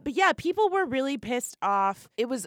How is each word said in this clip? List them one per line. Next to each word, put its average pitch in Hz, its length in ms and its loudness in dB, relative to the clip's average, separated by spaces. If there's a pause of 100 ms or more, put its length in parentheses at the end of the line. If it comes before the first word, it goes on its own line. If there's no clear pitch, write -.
But 294 100 -4
yeah, 359 200 4
people 392 340 0
were 381 160 0
really 269 320 -2
pissed 240 460 -6
off. 196 440 0 (120)
It 233 100 0
was 247 180 -4